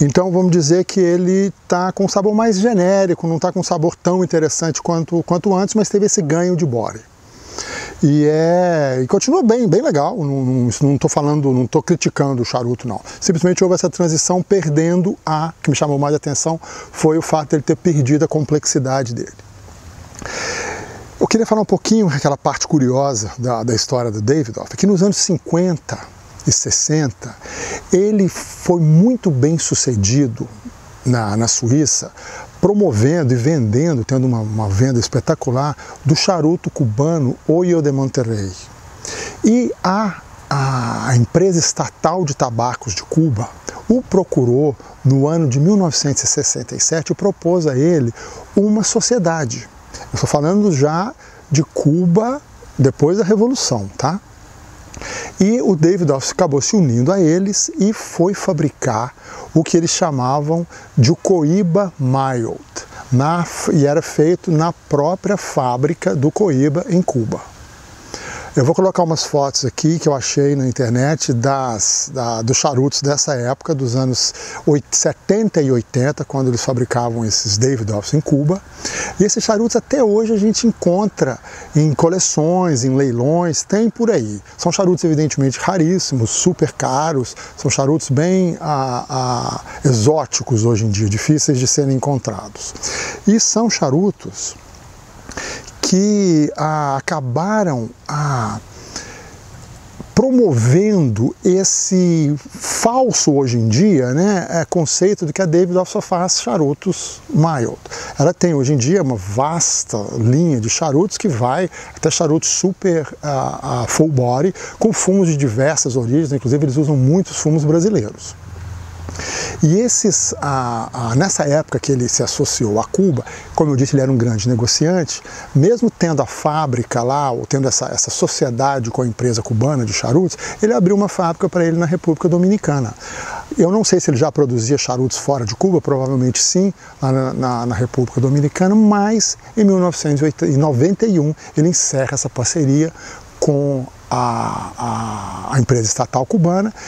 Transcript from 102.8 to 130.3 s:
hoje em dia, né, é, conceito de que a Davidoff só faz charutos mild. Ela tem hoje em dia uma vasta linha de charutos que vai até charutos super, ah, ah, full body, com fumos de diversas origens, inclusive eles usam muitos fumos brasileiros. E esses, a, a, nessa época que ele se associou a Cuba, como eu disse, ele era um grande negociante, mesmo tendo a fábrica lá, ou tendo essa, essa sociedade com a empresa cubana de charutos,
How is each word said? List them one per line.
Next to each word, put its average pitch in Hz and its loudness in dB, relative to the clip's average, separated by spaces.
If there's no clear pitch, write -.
hoje 135 2
em 113 2
dia, 127 4
né, 180 2
é, 165 0
conceito 180 0
de 156 -2
que - -2
a 196 0
Davidoff 175 2
só 208 -4
faz 180 -2
charutos 170 -2
mild. 156 0
Ela 160 2
tem 175 0
hoje 139 2
em - 4
dia 151 2
uma 131 -2
vasta 123 -2
linha 131 2
de 110 -2
charutos 156 0
que - -2
vai 131 0
até - 0
charutos 156 0
super, 175 -2
ah, 135 -4
ah, 131 -4
full 160 2
body, 131 0
com 220 2
fumos 190 2
de 156 0
diversas 135 0
origens, 131 0
inclusive 143 0
eles 131 -2
usam 151 2
muitos 143 2
fumos 156 2
brasileiros. 165 0
E 165 4
esses, - 0
a, 123 -4
a, 117 -4
nessa 185 2
época 147 0
que - -2
ele 123 0
se - 0
associou - -2
a 113 0
Cuba, 180 0
como 151 2
eu 135 2
disse, 135 2
ele 135 4
era 131 2
um 131 4
grande 113 0
negociante, 139 0
mesmo 214 4
tendo 160 0
a 117 -6
fábrica 135 -2
lá, 135 0
ou 120 -4
tendo 135 0
essa, 127 -2
essa - -4
sociedade 135 -2
com 131 -2
a 127 0
empresa 113 -2
cubana 123 0
de 107 -4
charutos, 156 0